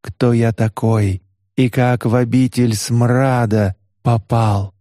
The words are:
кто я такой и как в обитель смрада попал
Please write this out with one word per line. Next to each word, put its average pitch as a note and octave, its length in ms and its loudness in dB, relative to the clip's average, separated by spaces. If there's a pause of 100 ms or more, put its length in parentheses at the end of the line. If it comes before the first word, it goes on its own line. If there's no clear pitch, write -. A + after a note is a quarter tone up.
кто - 320 -2
я A#2 200 0
такой G#2+ 680 -2 (360)
и B2+ 120 2
как B2 360 0
в A#2 100 0
обитель B2 580 0
смрада A#2+ 1000 0 (260)
попал A2 800 0